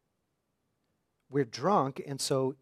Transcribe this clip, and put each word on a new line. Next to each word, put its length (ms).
We're 160
drunk, 640
and 160
so 400